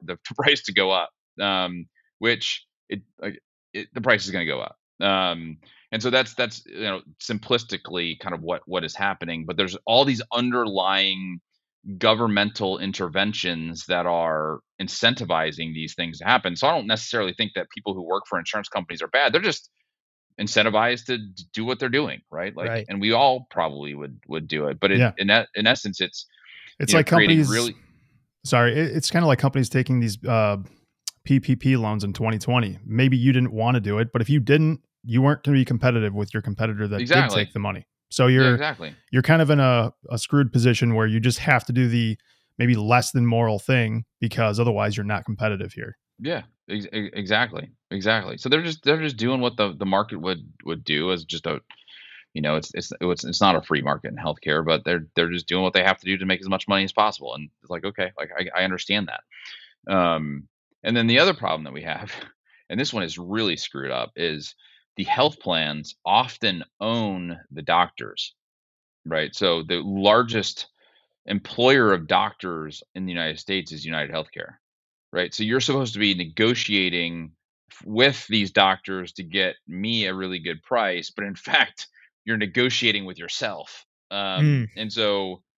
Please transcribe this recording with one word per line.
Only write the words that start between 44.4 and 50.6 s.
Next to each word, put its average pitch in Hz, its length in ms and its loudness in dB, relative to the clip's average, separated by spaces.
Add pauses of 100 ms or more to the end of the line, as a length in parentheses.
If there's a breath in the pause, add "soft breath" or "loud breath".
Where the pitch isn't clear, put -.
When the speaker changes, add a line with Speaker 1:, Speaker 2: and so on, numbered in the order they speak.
Speaker 3:
otherwise 104 360 2
you're 107 80 -4
not 101 220 -4
competitive 104 480 -4
here. 110 240 -14 (220)
Speaker 1:
Yeah, 143 240 -6 (260)
ex-, 101 240 -6
ex-, 104 200 -6
exactly, 104 580 -2 (180)
exactly. 101 480 -2
So 131 100 -8
they're 151 140 2
just, 160 220 -6
they're 156 180 2
just 143 160 -4
doing 123 240 0
what 120 160 -2
the, 101 180 0
the 98 100 -6
market 98 360 0
would, 87 260 -4 (160)